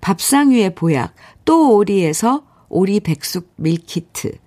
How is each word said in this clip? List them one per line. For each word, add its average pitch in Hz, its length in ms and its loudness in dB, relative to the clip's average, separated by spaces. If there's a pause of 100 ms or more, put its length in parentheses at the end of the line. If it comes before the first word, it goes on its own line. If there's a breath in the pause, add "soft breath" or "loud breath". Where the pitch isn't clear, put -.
밥상 277 500 0
위의 202 240 2
보약 147 400 -2 (300 soft breath)
또 320 320 4
오리에서 202 640 0 (240 soft breath)
오리 196 320 0
백숙 170 560 -8
밀키트 - 760 -6 (140)